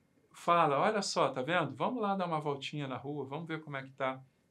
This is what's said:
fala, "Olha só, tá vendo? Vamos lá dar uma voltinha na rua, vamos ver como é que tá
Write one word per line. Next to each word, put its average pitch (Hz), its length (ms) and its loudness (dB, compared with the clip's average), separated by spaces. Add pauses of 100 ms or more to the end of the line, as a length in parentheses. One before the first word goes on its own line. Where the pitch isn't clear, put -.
(320)
fala, 165 460 4
"Olha 202 240 2
só, 165 260 2
tá 135 140 -2
vendo? 156 320 0
Vamos 220 260 -2
lá 202 160 2
dar 180 100 0
uma 160 140 0
voltinha 143 480 -4
na 127 80 -4
rua, 139 300 -6
vamos 156 200 -8
ver 160 140 -6
como 147 160 -8
é 135 60 -6
que 135 100 -16
tá 131 300 -4 (280)